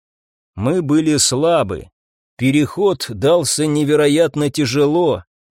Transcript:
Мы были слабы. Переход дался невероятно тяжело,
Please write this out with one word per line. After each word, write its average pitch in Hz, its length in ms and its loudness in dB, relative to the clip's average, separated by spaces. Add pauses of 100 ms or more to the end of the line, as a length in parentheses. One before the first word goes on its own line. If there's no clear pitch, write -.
(560)
Мы 151 280 -2
были 151 340 0
слабы. 131 720 -2 (480)
Переход 147 720 0
дался 147 560 0
невероятно 147 840 0
тяжело, 143 720 0 (260)